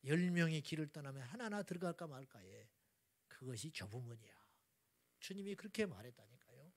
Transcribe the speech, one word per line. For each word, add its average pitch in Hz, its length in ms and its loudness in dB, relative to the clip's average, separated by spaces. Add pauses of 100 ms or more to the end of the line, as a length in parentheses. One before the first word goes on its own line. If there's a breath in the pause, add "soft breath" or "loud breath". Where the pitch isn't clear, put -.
열 175 260 6
명이 165 320 6
길을 156 300 -2
떠나면 139 300 -8
하나하나 208 420 -4
들어갈까 175 420 -2
말까에 110 640 -14 (580)
그것이 131 460 -6
좁은 104 320 -6
문이야. 117 440 -14 (680)
주님이 196 380 -2
그렇게 214 300 4
말했다니까요. 123 920 -10